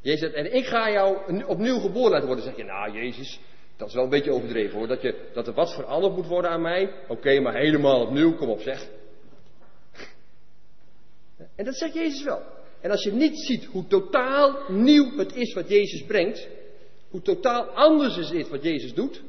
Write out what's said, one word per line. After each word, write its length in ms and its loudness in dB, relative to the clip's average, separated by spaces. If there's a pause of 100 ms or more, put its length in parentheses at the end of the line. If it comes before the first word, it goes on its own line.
Jezus 200 0
zegt, 140 -4
en 200 -4
ik 120 2
ga 240 0
jou 420 2
n-, 120 -2
opnieuw 340 0
geboren 320 2
laten 160 2
worden. 180 -2
Dan 100 -8
zeg 100 -10
je, 80 -10
nou 200 -6
Jezus, 480 -8 (360)
dat 120 -8
is 60 -12
wel 100 2
een 60 -2
beetje 220 2
overdreven 460 -2
hoor. 80 -4
Dat 160 -2
je, 300 -4
dat 140 -4
er 80 -6
wat 200 2
veranderd 420 0
moet 100 -4
worden 240 0
aan 120 -2
mij. 300 0 (160)
Oké, 320 4
maar 140 0
helemaal 460 6
opnieuw, 340 4
kom 140 -2
op 120 0
zeg. 280 -6 (2750)
En 100 -6
dat 100 -6
zegt 200 -6
Jezus 300 -2
wel. 180 -4 (420)
En 60 -2
als 120 0
je 100 -2
niet 260 2
ziet 260 -4
hoe 220 -6
totaal 720 4 (100)
nieuw 480 6
het 180 -2
is 180 -2
wat 160 -6
Jezus 360 4
brengt, 440 0 (600)
hoe 140 -8
totaal 420 0
anders 520 6
is 120 -4
dit 200 -2
wat 140 -6
Jezus 320 -2
doet 340 -4